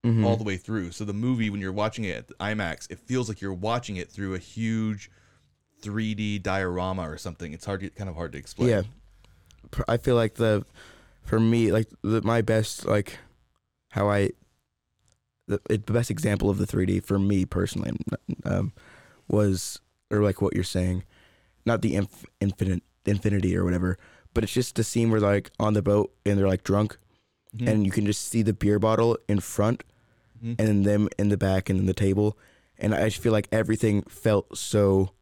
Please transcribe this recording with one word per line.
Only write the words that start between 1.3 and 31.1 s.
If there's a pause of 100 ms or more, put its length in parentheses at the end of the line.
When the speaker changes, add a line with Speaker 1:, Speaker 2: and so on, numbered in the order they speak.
Speaker 2:
when
you're
watching
it
at
the
imax,
it
feels
like
you're
watching
it
through
a
huge (720)
three
D
diorama
or
something.
It's
hard
to,
kind
of
hard
to
explain.
Speaker 1:
Yeah. (880)
Pr-,
I
feel
like
the, (560)
for
me,
like, (160)
the,
my
best,
like, (720)
how
I, (1160)
the, (100)
it,
the
best
example
of
the
three
D
for
me
personally, (520)
um, (560)
was, (320)
or,
like,
what
you're
saying, (600)
not
the
inf-, (140)
infinite, (220)
infinity
or
whatever, (360)
but
it's
just
the
scene
where,
like,
on
the
boat (140)
and
they're,
like,
drunk, (560)
Speaker 2:
Mm-hmm.
Speaker 1:
and
you
can
just
see
the
beer
bottle (120)
in
front, (580)
Speaker 2:
Mm-hmm.
Speaker 1:
and
then
them (120)